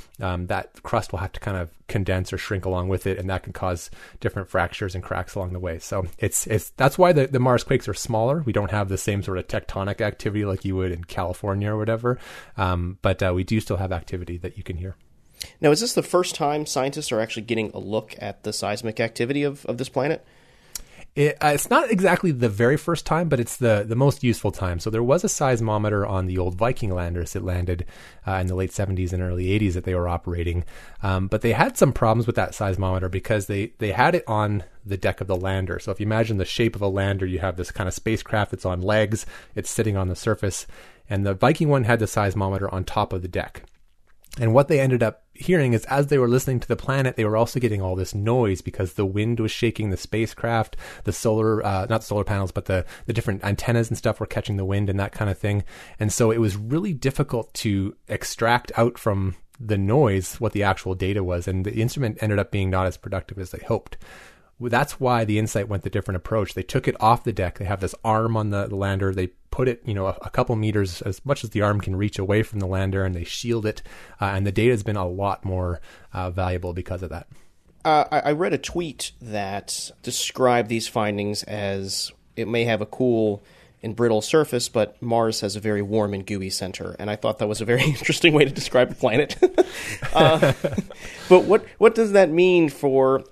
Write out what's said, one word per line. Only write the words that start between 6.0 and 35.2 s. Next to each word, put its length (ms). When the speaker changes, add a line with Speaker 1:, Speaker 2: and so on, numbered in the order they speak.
Speaker 1:
it's, 280
it's, 240
that's 280
why 140
the, 140
the 120
Mars 260
quakes 240
are 60
smaller. 480
We 100
don't 180
have 180
the 100
same 240
sort 160
of 80
tectonic 540
activity 440
like 200
you 120
would 160
in 120
California 640
or 80
whatever, 400
um, 460
but, 200
uh, 120
we 100
do 160
still 160
have 160
activity 460
that 200
you 40
can 140
hear. 200
Speaker 2:
Now, 100
is 100
this 120
the 100
first 320
time 300
scientists 480
are 80
actually 220
getting 300
a 60
look 400
at 240
the 120
seismic 440
activity 440
of, 240
of 100
this 140
planet? 360
Speaker 1:
It, 280
uh, 60
it's 220
not 200
exactly 400
the 180
very 280
first 300
time, 240
but 100
it's 160
the, 320
the 80
most 260
useful 300
time. 260
So 120
there 120
was 220
a 40
seismometer 800
on 200
the 100
old 200
Viking 380
landers 380
that 100
landed, 440
uh, 60
in 160
the 60
late 180
seventies 420
and 80
early 280
eighties 240
that 100
they 100
were 140
operating. 560
Um, 260
but 120
they 120
had 260
some 160
problems 320
with 100
that 160
seismometer 580
because 360
they, 320
they 140
had 220
it 120
on 380
the 140
deck 240